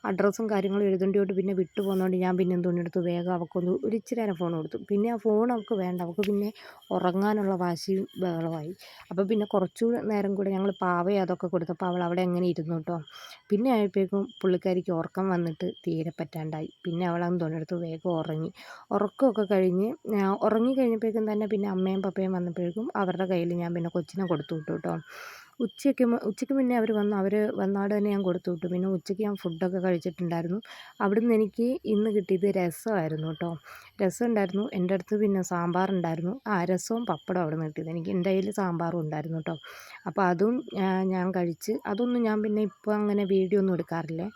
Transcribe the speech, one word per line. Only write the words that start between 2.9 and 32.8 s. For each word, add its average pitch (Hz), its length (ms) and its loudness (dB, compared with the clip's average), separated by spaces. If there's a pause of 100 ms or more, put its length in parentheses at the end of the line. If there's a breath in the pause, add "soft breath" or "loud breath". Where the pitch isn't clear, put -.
വേഗം 175 260 -2
അവൾക്കൊന്ന് 175 400 -2 (100)
ഒരു 220 140 0
ഇച്ചിരി 233 240 -4
നേരം 202 180 -2
ഫോൺ 170 160 0
കൊടുത്തു. 156 320 -6
പിന്നെ 208 260 2
ആ 226 40 -2
ഫോൺ 220 340 2
അവൾക്ക് 220 300 -2
വേണ്ട, 180 200 -2
അവൾക്ക് 175 260 -2
പിന്നെ 202 220 0 (420 loud breath)
ഉറങ്ങാനുള്ള 196 640 2
വാശിയും 180 500 -2 (160)
ബഹളമായി. 165 500 -2 (360 loud breath)
അപ്പോൾ 196 200 0
പിന്നെ 208 260 2
കുറച്ചു 196 340 0 (240)
നേരം 202 240 0
കൂടെ 196 200 0
ഞങ്ങൾ 196 160 0 (120)
പാവയെ 180 400 2
അതൊക്കെ 175 300 -2
കൊടുത്തപ്പോൾ 175 360 -2
അവൾ 180 140 0
അവിടെ 175 200 0
അങ്ങനെ 180 240 2
ഇരുന്നു 170 300 -2
കേട്ടോ. 170 200 -4 (500 loud breath)
പിന്നെ 214 260 2
ആയപ്പോഴേക്കും 196 500 2 (140)
പുള്ളിക്കാരിക്ക് 185 560 0
ഉറക്കം 180 360 -2
വന്നിട്ട് 175 380 -2 (140)
തീരെ 160 380 -4
പറ്റാണ്ടായി. 156 500 -8 (140)
പിന്നെ 175 240 -2
അവൾ 170 200 0
എന്തുകൊണ്ട് 165 320 0
എടുത്തു, 170 240 -6
വേഗം 165 320 -4
ഉറങ്ങി. 160 340 -2 (420 loud breath)
ഉറക്കമൊക്കെ 208 600 2
കഴിഞ്ഞ്, 190 380 4 (260)
ആ, 196 160 4 (160)
ഉറങ്ങി 226 320 4
കഴിഞ്ഞപ്പോഴേക്കും 226 480 2
തന്നെ 214 200 0
പിന്നെ 202 220 0
അമ്മയും 190 320 2
പപ്പയും 190 380 0
വന്നപ്പോഴേക്കും 175 560 -2
അവരുടെ 185 320 0
കയ്യിൽ 175 260 2
ഞാൻ 170 200 -2
പിന്നെ 170 160 -2
കൊച്ചിനെ 185 380 -2
കൊടുത്തു 160 280 -2
വിട്ടു 160 220 -4
കേട്ടോ. 170 180 -4 (640 loud breath)
ഉച്ചയ്ക്ക് 254 460 0
മു-, 233 200 2
ഉച്ചയ്ക്ക് 254 300 -2
മുന്നേ 254 220 2
അവർ 220 160 2
വന്നു, 208 240 2
അവർ 196 160 2 (260)
വന്നാട് 196 340 0
തന്നെ 208 180 2
ഞാൻ 202 100 0
കൊടുത്തു 180 300 0
വിട്ടു. 175 160 -4
പിന്നെ 180 280 0
ഉച്ചയ്ക്ക് 190 280 -4
ഞാൻ 202 120 -2
ഫുഡൊക്കെ 180 480 -2
കഴിച്ചിട്ടുണ്ടായിരുന്നു. 175 760 -2 (420 loud breath)
അവിടുന്ന് 220 340 2
എനിക്ക് 220 320 2 (180)
ഇന്ന് 214 260 2
കിട്ടിയത് 190 340 2 (100)
രസമായിരുന്നു 165 720 -2